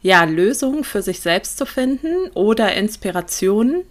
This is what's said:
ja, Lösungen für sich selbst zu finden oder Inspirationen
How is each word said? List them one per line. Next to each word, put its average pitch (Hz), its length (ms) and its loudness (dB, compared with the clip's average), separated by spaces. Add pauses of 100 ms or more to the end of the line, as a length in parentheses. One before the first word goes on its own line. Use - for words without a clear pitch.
ja, 185 220 6
Lösungen 240 600 0
für 208 200 -4
sich 185 160 -4
selbst 175 400 -2
zu 269 80 -2
finden 320 680 -2
oder 214 400 2
Inspirationen 208 1160 -2